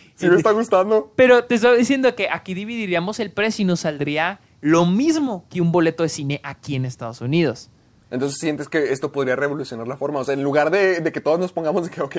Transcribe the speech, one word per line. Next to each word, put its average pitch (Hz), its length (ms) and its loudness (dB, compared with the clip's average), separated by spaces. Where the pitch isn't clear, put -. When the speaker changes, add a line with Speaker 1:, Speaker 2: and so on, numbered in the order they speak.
Speaker 1:
<laughs> - 120 -20
Sí 180 140 0
me 175 60 8
está 214 160 4
gustando. 214 640 2
Speaker 2:
Pero 247 300 6
te 240 100 0
estoy 240 240 4
diciendo 254 360 2
que 196 140 -4
aquí 175 240 -6
dividiríamos 202 680 -4
el 208 120 -6
precio 214 320 -2
y - 20 2
nos 175 140 2
saldría 151 600 -4
lo 165 240 4
mismo 254 640 0
que 180 120 -4
un 170 100 2
boleto 165 320 2
de 156 60 -2
cine 143 340 -6
aquí 139 320 -10
en 131 100 -2
Estados 120 360 -12
Unidos. 135 500 -2
Speaker 1:
Entonces 139 280 -4
sientes 147 280 -4
que 143 240 -2
esto 143 220 -4
podría 127 240 -2
revolucionar 135 500 -6
la 131 80 -8
forma. 143 240 -4
O 131 60 -4
sea, 139 80 -2
en 139 100 -2
lugar 147 260 2
de, 190 300 2
de 160 140 -2
que 151 80 -6
todos 160 180 2
nos 180 140 -4
pongamos 165 320 -2
de - 60 -10
que, 180 100 -8
ok, 143 180 -6